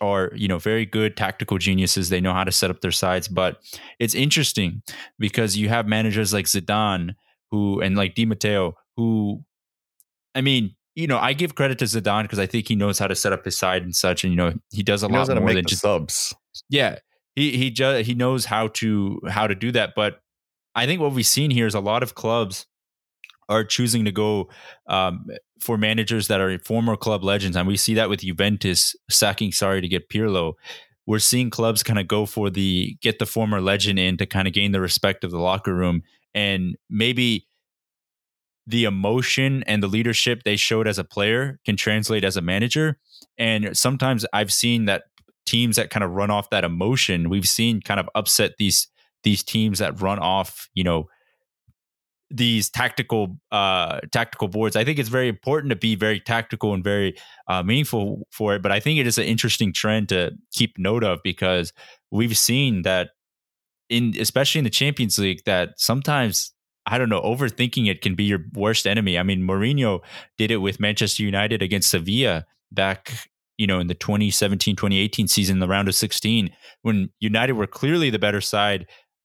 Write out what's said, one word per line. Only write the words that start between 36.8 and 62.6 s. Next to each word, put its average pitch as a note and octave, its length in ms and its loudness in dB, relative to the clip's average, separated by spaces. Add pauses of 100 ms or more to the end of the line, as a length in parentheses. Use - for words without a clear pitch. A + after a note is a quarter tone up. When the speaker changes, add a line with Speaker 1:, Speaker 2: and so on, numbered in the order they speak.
Speaker 1:
maybe A#2 580 0 (1200)
the A#2 180 2
emotion B2 800 0
and G#2 160 2
the G2+ 60 2
leadership A2+ 540 0
they G#2 140 0
showed A2 320 0
as G2+ 100 0
a F#2 60 -2
player A#2 640 -2
can G#2 100 0
translate G#2+ 480 0
as F#2+ 120 0
a F#2 40 -2
manager. A#2 580 0 (380)
And G#2+ 400 0
sometimes C3 560 0
I've G#2 200 0
seen A#2 340 2
that G2 180 0 (400)
teams A#2 320 2
that A#2 140 0
kinda G2+ 180 -2
run G2 220 0
off G#2 200 0
that F#2+ 140 0
emotion, F2 640 0
we've F#2 200 0
seen A2+ 340 0
kind G2+ 180 -2
of F2+ 140 -4
upset G#2+ 440 0
these, F#2+ 300 2 (340)
these G#2 200 2
teams A2 380 0
that F2+ 200 -4
run G2 180 0
off, F#2 560 -2
you F#2 80 -2
know, E2+ 260 0 (1200)
these A#2 400 0
tactical, A2+ 680 -2 (140)
uh, F#2 480 0 (100)
tactical A2+ 380 -2
boards. G#2+ 280 0
I A2 80 4
think D3 140 -2
it's A2+ 120 -2
very B2+ 180 2
important C#3 420 -2
to A2 60 0
be A2 180 0
very G#2 240 0
tactical A2 560 -2
and F#2 80 -2
very, G2+ 340 0 (300)
uh, F#2 160 0
meaningful G#2 680 0
for G#2 220 0
it. G2 80 -4
But G2 100 2
I G#2 80 2
think D3+ 180 2
it B2 80 2
is A#2 120 0
an A2+ 60 2
interesting A2+ 480 2
trend G#2+ 360 0
to F#2 240 0 (200)
keep - 260 0
note G#2+ 260 0
of, F2+ 180 0
because F2+ 500 0 (380)
we've A2 260 0
seen B2+ 460 2